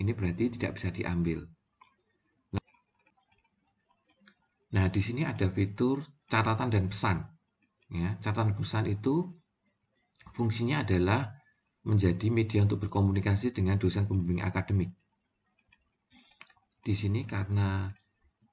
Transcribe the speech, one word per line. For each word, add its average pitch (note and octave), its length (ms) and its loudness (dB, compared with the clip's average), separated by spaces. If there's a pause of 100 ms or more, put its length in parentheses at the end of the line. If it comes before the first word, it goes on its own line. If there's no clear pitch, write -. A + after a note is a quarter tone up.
ini G2+ 160 0
berarti F#2 400 -2
tidak - 240 -6
bisa F#2+ 80 -4
diambil. E2+ 560 -2 (3250)
Nah, F#2+ 160 4
di G2+ 160 2
sini A2+ 160 -4
ada G#2 320 0
fitur B2 480 0 (320)
catatan A2+ 400 2
dan F#2+ 160 2
pesan. F#2 400 0 (640)
Ya, F2+ 320 -2
catatan G#2+ 320 0
dan - 40 -6
pesan G#2+ 280 -2
itu C3 480 -2 (960)
fungsinya A#2 480 0
adalah G2 580 0 (460)
menjadi G2+ 480 2
media G#2+ 320 2
untuk G#2 240 0
berkomunikasi G2+ 640 2
dengan G2 240 0
dosen G2 320 0
pembimbing F2+ 320 0
akademik. F#2+ 560 -2 (1900)
Di G#2+ 80 2
sini G#2 320 0
karena G2 640 0 (640)